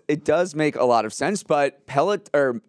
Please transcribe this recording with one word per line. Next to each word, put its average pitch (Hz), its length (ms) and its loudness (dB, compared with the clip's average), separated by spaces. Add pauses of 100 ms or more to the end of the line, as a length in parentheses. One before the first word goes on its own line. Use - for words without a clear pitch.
it 147 160 -2
does 156 320 0
make 151 220 -2
a 127 80 2
lot 117 180 4
of 107 100 -8
sense, 185 300 -2
but 143 440 -2
Pelot-, 170 460 -2
or, 131 360 0